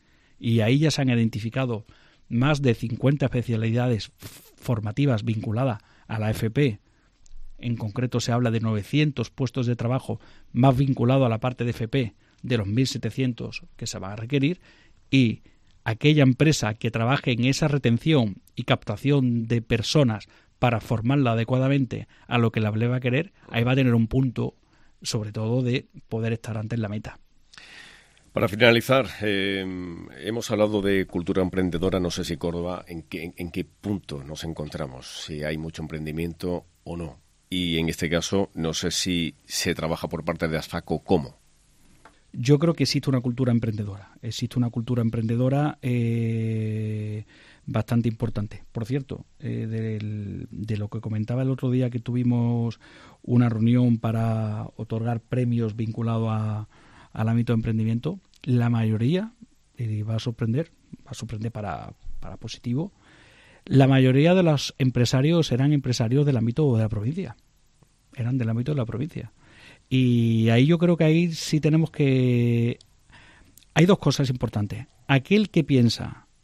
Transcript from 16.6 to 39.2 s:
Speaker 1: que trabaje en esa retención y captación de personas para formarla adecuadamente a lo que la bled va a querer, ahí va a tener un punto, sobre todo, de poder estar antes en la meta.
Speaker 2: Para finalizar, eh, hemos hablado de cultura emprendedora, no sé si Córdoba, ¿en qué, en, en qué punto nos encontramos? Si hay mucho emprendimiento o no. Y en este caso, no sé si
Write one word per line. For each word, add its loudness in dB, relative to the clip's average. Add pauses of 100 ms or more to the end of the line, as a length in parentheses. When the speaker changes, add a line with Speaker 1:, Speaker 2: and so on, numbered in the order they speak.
Speaker 1:
que -4
trabaje 0
en 0
esa 2
retención 2 (180)
y -8
captación 0
de 0
personas 2 (320)
para 2
formarla 0
adecuadamente 0 (180)
a -2
lo 4
que -2
la 0
bled 0
va 0
a -4
querer, -2 (160)
ahí -2
va 2
a 4
tener 4
un 4
punto, -2 (440)
sobre -6
todo, -2
de -2 (220)
poder -2
estar -6
antes -6
en -2
la -4
meta. -10 (1120)
Speaker 2:
Para 0
finalizar, 4 (160)
eh, -2 (600)
hemos -6
hablado 2
de 2
cultura -2
emprendedora, 0
no -2
sé -6
si -4
Córdoba, -6
¿en -10
qué, -10
en, -12
en -8
qué -6
punto -8
nos -12
encontramos? -10 (180)
Si -8
hay -4
mucho -10
emprendimiento -6 (160)
o -12
no. -12 (280)
Y 0
en 0
este -4
caso, 0
no -4
sé -4
si -2